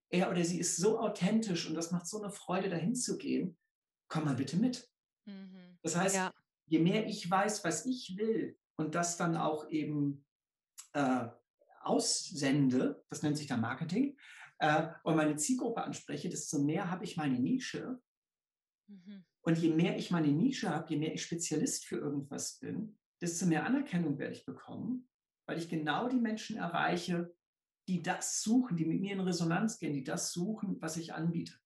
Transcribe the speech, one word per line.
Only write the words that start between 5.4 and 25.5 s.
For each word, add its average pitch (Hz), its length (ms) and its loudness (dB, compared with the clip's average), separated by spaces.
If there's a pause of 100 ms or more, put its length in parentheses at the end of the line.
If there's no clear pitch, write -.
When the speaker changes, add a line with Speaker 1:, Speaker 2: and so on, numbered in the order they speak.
Speaker 1:
Das 165 140 -2
heißt, 190 280 2
Speaker 2:
Ja. - 80 -6 (340)
Speaker 1:
je 156 120 4
mehr 196 280 4
ich - 220 -6
weiß, 202 340 2
was - 220 -2
ich 254 320 -4
will 220 420 0 (180)
und 156 180 -2
das 175 220 0
dann 170 200 2
auch 156 340 -2
eben, 147 540 0 (680)
äh, 127 340 0 (540)
aussende, - 1300 2
das - 140 -6
nennt 147 140 2
sich - 100 -6
dann 113 140 0
Marketing, 170 560 0 (420)
äh, 160 300 4 (140)
und 160 140 4
meine 151 200 2
Zielgruppe 247 460 0
anspreche, - 460 -6
desto 151 300 -4
mehr 165 320 2
habe 185 140 -4
ich - 120 -8
meine 135 220 0
Nische. 254 640 -2 (880)
Speaker 2:
Mhm. 196 360 -20 (180)
Speaker 1:
Und 165 160 4
je 165 140 4
mehr 170 240 4
ich - 140 -4
meine 160 200 2
Nische 190 380 2
habe, 156 200 -4
je 147 80 -2
mehr 156 160 -2
ich - 100 -6
Spezialist - 600 -2
für - 120 -4
irgendwas 143 640 -6
bin, - 380 -8 (240)
desto 175 240 -2
mehr 156 200 4
Anerkennung 175 520 0
werde 123 160 -6
ich - 120 -14
bekommen, - 640 -8 (380)
weil 165 140 -4